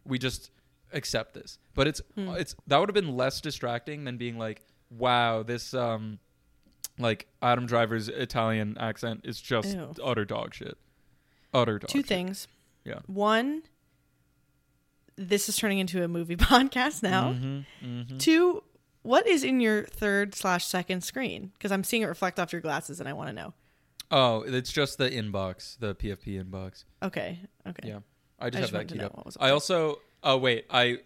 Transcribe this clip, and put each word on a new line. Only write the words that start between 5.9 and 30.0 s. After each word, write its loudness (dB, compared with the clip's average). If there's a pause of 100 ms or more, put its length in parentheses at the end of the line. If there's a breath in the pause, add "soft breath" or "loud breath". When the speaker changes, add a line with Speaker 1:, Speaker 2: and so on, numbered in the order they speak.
Speaker 1:
like, 0 (140)
Adam 4
Driver's 2
Italian -2
accent -6
is -8
just 0
Speaker 2:
Ew. -8 (100)
Speaker 1:
utter 0
dog -6
shit." -12 (760)
Utter 4
dog -10
Speaker 2:
Two 0
Speaker 1:
shit. -2
Speaker 2:
things. -4 (380)
Speaker 1:
Yeah. -10
Speaker 2:
One, 2 (1500)
this 0
is -2
turning 2
into 0
a 0
movie -2
<laughs> -2
podcast 4
now. 2
Speaker 1:
Mm-hmm, -6
mm-hmm. -8
Speaker 2:
Two, 6 (380)
what 4
is 4
in 2
your 4
third 0
slash 0
second -2
screen? -6
'Cause -2
I'm 0
seeing 0
it 0
reflect -2
off -4
your -6
glasses, -4
and -10
I -6
wanna -8
know. -12 (580)
Speaker 1:
Oh, 6
it's -4
just 0
the 2
inbox, -4
the -2
P -6
F -10
P -6
inbox. -10 (180)
Speaker 2:
Okay, -6 (280)
okay. -12
Speaker 1:
Yeah. -10 (400)
I -6
just -4
Speaker 2:
I -2
Speaker 1:
have -2
Speaker 2:
just -4
Speaker 1:
that -2
Speaker 2:
wanted -6
to -10
Speaker 1:
keyed -8
Speaker 2:
know -4
Speaker 1:
up. -14
Speaker 2:
what -14
was -14
Speaker 1:
I 4
Speaker 2:
up. 8
Speaker 1:
also, 2 (240)